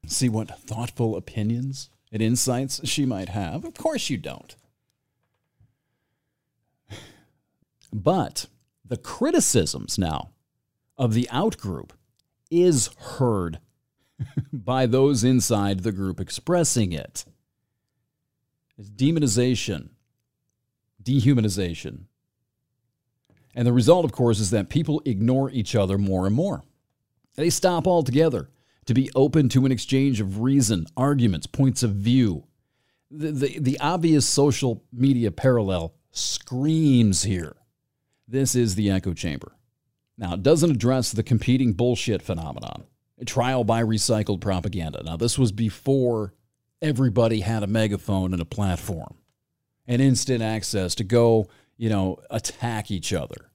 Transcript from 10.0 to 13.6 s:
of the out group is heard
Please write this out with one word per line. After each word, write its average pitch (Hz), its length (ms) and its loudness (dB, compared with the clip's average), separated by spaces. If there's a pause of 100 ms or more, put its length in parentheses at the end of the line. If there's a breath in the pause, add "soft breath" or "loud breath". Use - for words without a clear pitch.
of 117 160 2
the 120 180 2
out 170 260 -2
group 78 360 -10 (580)
is 165 380 4 (280)
heard 98 420 -2 (480)